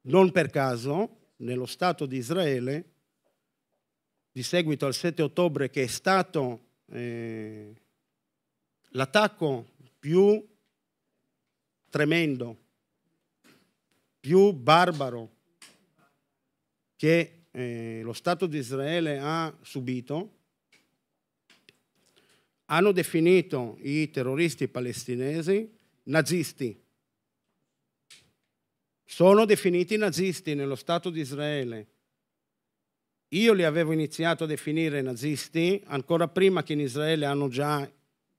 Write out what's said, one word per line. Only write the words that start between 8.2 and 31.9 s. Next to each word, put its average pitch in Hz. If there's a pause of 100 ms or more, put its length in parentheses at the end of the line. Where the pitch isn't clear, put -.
l'attacco 135 (320)
più 202 (1500)
tremendo, 147 (1600)
più 185
barbaro 139 (1700)
che, 160
eh, 117
lo 117
Stato 175
di 151
Israele 143
ha 160
subito, 127 (2250)
hanno 170
definito 165
i 147
terroristi 139
palestinesi 143 (240)
nazisti. 147 (2250)
Sono 196
definiti 185
nazisti 180
nello 139
Stato 170
di 160
Israele. 135 (1400)